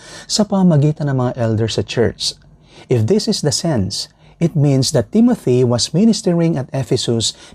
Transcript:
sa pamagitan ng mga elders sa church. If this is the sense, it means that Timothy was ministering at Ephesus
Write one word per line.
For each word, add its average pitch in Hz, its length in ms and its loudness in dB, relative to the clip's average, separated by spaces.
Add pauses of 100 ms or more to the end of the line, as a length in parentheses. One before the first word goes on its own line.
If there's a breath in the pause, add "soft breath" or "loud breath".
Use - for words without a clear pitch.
(280 loud breath)
sa - 160 0
pamagitan 156 640 0
ng 135 80 -2
mga 127 160 -2
elders 113 480 -2
sa - 40 -2
church. - 520 -2 (560 loud breath)
If 110 160 0
this 214 160 0
is 214 160 -2
the 147 160 -2
sense, - 560 -4 (240 soft breath)
it 165 160 0
means 139 400 2
that 123 240 0
Timothy 202 480 2
was 120 320 0
ministering 170 640 2
at 127 160 -8
Ephesus 120 560 -2 (220 loud breath)